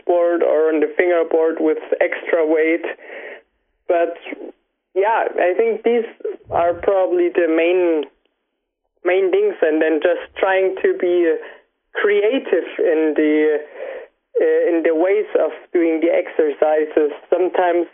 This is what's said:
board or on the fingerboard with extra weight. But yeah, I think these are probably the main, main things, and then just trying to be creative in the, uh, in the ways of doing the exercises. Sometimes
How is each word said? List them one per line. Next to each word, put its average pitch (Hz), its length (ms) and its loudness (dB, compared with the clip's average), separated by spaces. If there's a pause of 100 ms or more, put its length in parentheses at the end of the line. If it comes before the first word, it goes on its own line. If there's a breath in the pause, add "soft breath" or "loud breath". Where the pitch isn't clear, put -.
board 175 380 2
or 156 260 2
on 160 100 0
the 151 160 -2
fingerboard 165 640 0
with 156 220 0 (180)
extra 165 460 -2
weight. 160 400 0 (1000 loud breath)
But 170 280 0 (800)
yeah, 202 300 0 (160)
I 180 160 2
think 226 240 0
these 233 240 0 (460)
are 170 240 0
probably 175 540 0
the 170 200 0
main, 165 560 2 (960)
main 185 280 0
things, 196 300 0
and 156 200 2
then 160 220 2
just 175 180 0 (160)
trying 190 460 0
to 185 180 2
be 175 320 2 (600 loud breath)
creative 202 840 0
in 156 400 2
the, 151 400 2 (800 loud breath)
uh, 160 320 2
in 165 160 0
the 165 80 2
ways 190 320 0 (160)
of 160 80 0 (240)
doing 165 260 2
the 170 140 2
exercises. 156 960 0 (240)
Sometimes 175 600 0